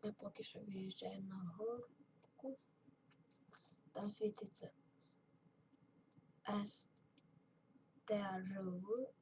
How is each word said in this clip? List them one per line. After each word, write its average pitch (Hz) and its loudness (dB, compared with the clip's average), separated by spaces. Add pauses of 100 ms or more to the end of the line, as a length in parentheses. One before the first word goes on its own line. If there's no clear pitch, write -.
ми - 0
поки - -6
що - -4
виїжджаємо 190 -2
на 190 -2
горку. 240 -4 (1300)
Там 208 0
світиться 208 0 (1800)
С 208 2 (1160)
Т 214 6
Р 190 2
В. 190 2